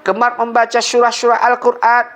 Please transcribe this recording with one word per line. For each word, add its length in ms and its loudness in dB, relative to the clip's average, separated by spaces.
gemar 400 -2
membaca 400 0
surah-surah 560 0
Al-Quran 680 0